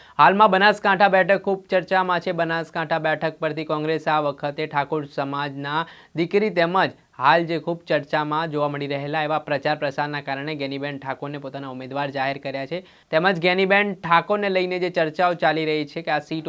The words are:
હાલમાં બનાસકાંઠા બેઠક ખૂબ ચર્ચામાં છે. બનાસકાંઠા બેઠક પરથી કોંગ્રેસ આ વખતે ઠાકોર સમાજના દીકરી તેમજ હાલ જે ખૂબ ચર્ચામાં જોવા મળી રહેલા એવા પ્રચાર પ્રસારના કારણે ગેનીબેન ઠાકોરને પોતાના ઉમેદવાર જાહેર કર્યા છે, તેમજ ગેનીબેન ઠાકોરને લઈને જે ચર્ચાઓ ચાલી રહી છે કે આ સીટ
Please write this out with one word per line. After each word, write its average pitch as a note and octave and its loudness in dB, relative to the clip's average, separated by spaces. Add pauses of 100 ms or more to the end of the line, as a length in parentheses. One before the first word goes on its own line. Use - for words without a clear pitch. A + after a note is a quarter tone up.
(200)
હાલમાં F#3+ 8
બનાસકાંઠા G3 4
બેઠક F#3+ 2
ખૂબ F#3+ -2
ચર્ચામાં F#3 0
છે. F3+ -2
બનાસકાંઠા E3 -2
બેઠક D#3 -4
પરથી D#3 -4
કોંગ્રેસ D#3 -2
આ D3+ 2
વખતે D3 -8
ઠાકોર D3 -2 (140)
સમાજના C#3+ -4 (300)
દીકરી F3 0
તેમજ E3 0 (220)
હાલ D3+ 4
જે E3 -2
ખૂબ E3+ -6
ચર્ચામાં D3+ -2
જોવા D3 -2
મળી C#3+ -6
રહેલા C#3+ -4
એવા D3+ -2
પ્રચાર D3 -2
પ્રસારના D3 -4
કારણે C#3+ -6
ગેનીબેન C#3 -6
ઠાકોરને C#3 -8
પોતાના C#3 -12
ઉમેદવાર C3 -6
જાહેર C3+ -4
કર્યા C3+ -8
છે, E3+ -8 (320)
તેમજ E3+ 2
ગેનીબેન F#3+ 4 (140)
ઠાકોરને F#3 2
લઈને F#3 0
જે F3+ -2
ચર્ચાઓ E3+ 0
ચાલી D#3+ 2
રહી D3+ -2
છે E3 -10
કે D#3+ -2
આ D3 -4
સીટ D#3+ -8